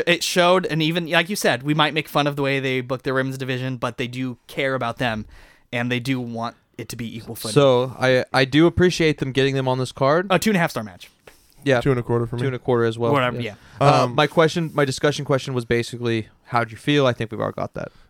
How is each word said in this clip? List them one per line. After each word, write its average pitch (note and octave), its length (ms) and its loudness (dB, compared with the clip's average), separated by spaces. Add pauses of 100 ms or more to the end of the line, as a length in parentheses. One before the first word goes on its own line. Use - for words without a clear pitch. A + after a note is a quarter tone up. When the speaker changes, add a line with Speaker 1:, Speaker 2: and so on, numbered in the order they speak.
Speaker 1:
it F3 180 2
showed, F3+ 440 4
and D#3 160 -2
even, E3 260 -2
like E3+ 200 0
you G#3 60 -4
said, C3+ 280 0
we D3 100 0
might D3+ 220 2
make D#3 120 -2
fun D3 200 0
of C#3+ 80 -2
the C#3+ 80 -4
way C#3 160 0
they C3 220 -2
book B2+ 220 -6
their C3+ 120 -2
women's C3+ 240 -2
division, C3 380 -4
but A#2+ 200 -4
they B2 100 -4
do B2 300 -6 (100)
care C3+ 280 -2
about A#2+ 240 -4
them, A2 260 -2 (480)
and B2 180 -2
they B2 80 2
do B2+ 200 -2
want A#2 360 -8 (220)
it A#2 120 -10
to - 60 -12
be A2+ 220 -10
equal A2+ 180 -14
footing. - 200 -8
Speaker 2:
So C3 440 4
I, B2+ 320 2
I C3 140 2
do C#3+ 220 6
appreciate E3+ 500 2
them C3+ 140 -4
getting C3+ 240 2
them C3 120 -2
on B2+ 120 0
this B2+ 120 -4
card. D#3 380 0
Speaker 1:
A F#3 80 4
two A3 140 0
and G3 60 2
a - 20 2
half E3 120 0
star A2+ 120 -6
match. F#2+ 260 -16 (540)
Speaker 2:
Yeah. C3 180 4
Speaker 3:
Two C#3 80 2
and B2+ 100 2
a A#2+ 40 -2
quarter A#2 240 0
for A2+ 80 -10
me. A#2+ 80 -6
Speaker 2:
Two C#3 60 0
and B2+ 60 -4
a A#2+ 40 -10
quarter A#2+ 260 2
as A2+ 140 -2
well. A#2 120 0
Speaker 1:
Whatever, B2 300 0
Speaker 2:
Yeah. G#2 140 -8 (260)
Speaker 1:
yeah. C#3 60 6
Speaker 2:
Uh, C3+ 160 6
Speaker 3:
Um, B2 100 -2
Speaker 2:
my D3+ 140 4
question, D#3+ 480 2
my D3 100 2
discussion C#3 400 -2
question C3+ 300 -2
was A#2+ 100 -2
basically, A#2 640 -2 (200)
how'd A#2 220 0
you A2 80 -16
feel? D3 300 2
I A#2+ 60 2
think A2+ 180 -8
we've G#2+ 100 -8
all G#2 100 -2
got - 220 -8
that. - 180 -10 (180)